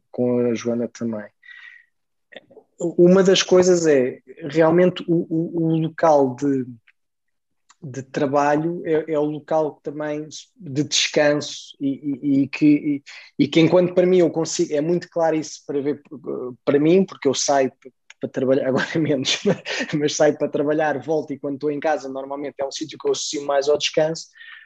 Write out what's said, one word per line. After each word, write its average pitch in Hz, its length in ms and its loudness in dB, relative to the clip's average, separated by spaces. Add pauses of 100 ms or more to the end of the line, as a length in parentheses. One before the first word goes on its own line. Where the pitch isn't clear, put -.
(100)
com 123 280 0 (120)
a 117 40 0
Joana 117 340 -4
também. 110 380 -8 (1500)
Uma 175 440 6
das 185 200 4
coisas 180 440 4
é 135 340 2 (300)
realmente 170 580 4
o, 170 220 0
o, 165 340 -2
o 160 120 2
local 156 600 2
de 135 300 -2 (1200)
de 131 160 -12
trabalho 147 840 -2
é, 160 280 -2
é 147 60 -2
o 151 60 0
local 151 520 -4
que - 80 -20
também 151 420 -8 (300)
de 151 260 -6
descanso - 1000 -2
e, 139 80 -2
e, 139 540 -2
e 135 60 -2
que, - 180 0
e, 147 360 2 (420)
e - 20 4
que 160 140 2
enquanto 175 340 4
para 180 100 4
mim 185 140 4
eu 165 120 4
consigo, 160 440 -4
é 147 60 0
muito 165 280 -2
claro 160 280 0
isso - 280 -8
para 143 160 -4
ver, 143 220 -4 (640)
para 139 160 2
mim, 180 260 4
porque - 220 -6
eu 127 60 2
saio 139 360 0 (100)
p-, 127 120 -20 (280)
para 131 80 -6
trabalhar, 131 380 0
<laughs> - 0 -
agora 135 320 -2
menos, 147 400 -2 (580)
mas 147 200 -2
saio 151 200 2
para 143 120 -4
trabalhar, 147 520 -2
volto 151 320 -4
e 135 60 -8
quando 143 160 -8
estou 147 160 -4
em 143 80 -6
casa 139 300 -4
normalmente 135 500 -10
é 139 80 -4
um 135 60 -12
sítio - 260 -12
que - 80 -10
eu 139 60 2
associo 143 340 -6
mais 143 220 0
ao 147 100 2
descanso. 160 480 -2 (400)